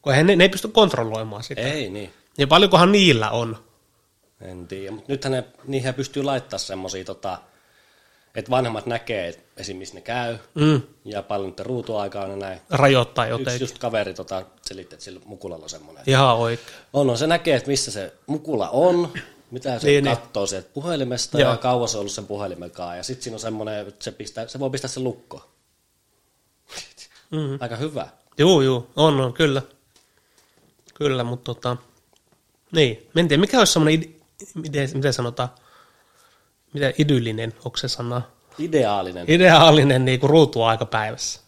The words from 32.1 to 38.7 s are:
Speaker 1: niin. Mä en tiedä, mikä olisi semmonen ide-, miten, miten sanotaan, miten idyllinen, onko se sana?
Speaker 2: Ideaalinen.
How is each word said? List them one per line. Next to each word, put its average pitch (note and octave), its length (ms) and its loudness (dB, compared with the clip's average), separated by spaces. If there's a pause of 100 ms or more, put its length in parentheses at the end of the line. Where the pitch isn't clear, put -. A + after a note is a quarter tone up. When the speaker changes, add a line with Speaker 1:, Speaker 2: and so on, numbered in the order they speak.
Speaker 1:
niin. C#3 420 2
Mä D#3+ 60 2
en E3+ 80 2
tiedä, C#3+ 120 4
mikä G#3 180 2
olisi G3+ 140 6
semmonen D#3 300 4
ide-, - 80 -14 (440)
miten, D3 400 -4
miten C3+ 180 0
sanotaan, B2 360 -4 (1200)
miten C#3+ 260 -2
idyllinen, A#2 560 0 (100)
onko A#2+ 120 -10
se C3+ 120 -6
sana? B2 340 -6 (360)
Speaker 2:
Ideaalinen. G#2 720 -2